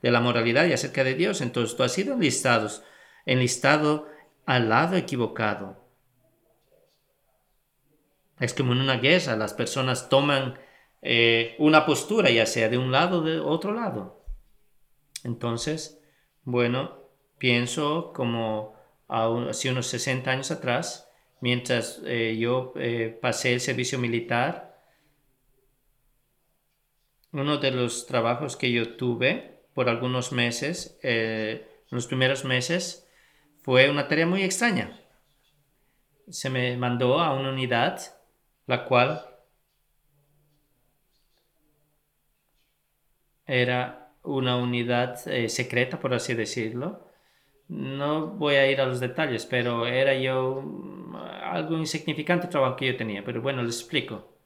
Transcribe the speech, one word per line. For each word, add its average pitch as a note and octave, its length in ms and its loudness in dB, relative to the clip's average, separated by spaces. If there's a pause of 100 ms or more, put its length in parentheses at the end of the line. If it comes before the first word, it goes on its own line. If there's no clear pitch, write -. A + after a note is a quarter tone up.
de B2 100 4
la A#2+ 100 4
moralidad A#2+ 440 4
y E3+ 60 4
acerca C3 320 0
de C3 120 2
Dios. F#3 260 0
Entonces A#2 340 -2
tú B2+ 80 2
has A#2+ 80 2
sido G#3+ 220 -2
enlistado, B2 560 2 (560)
enlistado D3 800 2 (380)
al B2 240 2
lado D#3 260 4
equivocado. G#2+ 920 -4 (2500)
Es B2 140 -2
como B2 180 0
en B2 80 2
una C3 160 0
guerra, C3+ 400 2
las G#2+ 180 -2
personas B2+ 540 -2
toman, C3+ 500 2 (440)
eh, A#2 580 4
una D3+ 260 8
postura, D#3+ 440 2
ya A2+ 160 6
sea A2+ 240 2
de B2 80 2
un B2+ 160 0
lado F3 260 2
o - 20 0
de D#3+ 180 -2
otro E3 340 -2
lado. G#3+ 500 -8 (1000)
Entonces, A#2+ 760 -6 (460)
bueno, B2 540 0 (380)
pienso C#3 800 0
como A2+ 600 -2 (340)
a A2+ 180 0
un-, A#2+ 220 0
hace - 200 -4
unos B2+ 180 -2
sesenta B2+ 440 -2
años C3+ 200 -4
atrás, - 600 -4 (300)
mientras, B2 640 -2
eh, A2+ 340 0
yo, B2+ 380 0
eh, A#2 440 -4
pasé B2 320 0
el B2 60 0
servicio B2+ 400 -2
militar, A#2+ 840 -2 (2500)
uno D3 240 0
de C#3 140 0
los B2 360 -2
trabajos B2 480 0
que B2+ 160 0
yo A#2 240 0
tuve B2+ 640 -2 (140)
por B2 160 0
algunos B2 420 -2
meses, B2+ 720 -2
eh, A2 640 -2 (240)
en B2+ 40 -6
los B2 120 -4
primeros C3 380 0
meses, C3 640 -2 (600)
fue B2+ 180 8
una C#3+ 200 0
tarea D#3+ 180 2
muy F#3 160 2
extraña. F#3+ 580 -2 (1300)
Se C#3+ 220 -8
me B2+ 260 -2
mandó B2 440 2
a D#3 160 2
una C3+ 160 -2
unidad, C3 500 0 (640)
la B2 200 -2
cual C3 380 2 (4000)
era B2 640 0 (120)
una C3 340 0
unidad, B2 720 0
eh, A#2 220 0
secreta, B2+ 500 -2
por B2+ 160 -2
así A#2 180 -2
decirlo. A#2 760 -6 (560)
No D3 600 -4
voy D3 260 2
a C#3 160 6
ir C3+ 100 2
a C3 60 2
los B2+ 120 -2
detalles, B2 460 -2
pero A#2 400 0
era C3 300 4
yo, C3 480 0
mm, G2 520 -12
algo E3 640 -4
insignificante D#3 680 -2
el - 40 -10
trabajo C3 240 2
que C3+ 120 -2
yo B2 100 0
tenía, G#2 260 -6
pero B2 160 -4
bueno, C3 220 -2
les A#2 200 -4
explico. - 540 -6 (100)